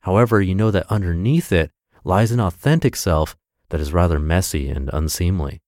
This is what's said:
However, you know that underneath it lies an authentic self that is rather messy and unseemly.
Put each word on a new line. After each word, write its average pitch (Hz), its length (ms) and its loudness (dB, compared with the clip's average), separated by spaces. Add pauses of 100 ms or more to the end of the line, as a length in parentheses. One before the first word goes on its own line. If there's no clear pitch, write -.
However, 107 420 2
you 92 140 0
know 110 160 2
that 92 180 -2
underneath 101 600 0
it 80 180 2 (320)
lies 104 300 2
an 120 80 0
authentic 135 560 0
self 78 400 0 (320)
that 80 120 -4
is 73 120 -6
rather 85 260 2
messy 76 500 -2
and 69 240 -6
unseemly. 78 760 -2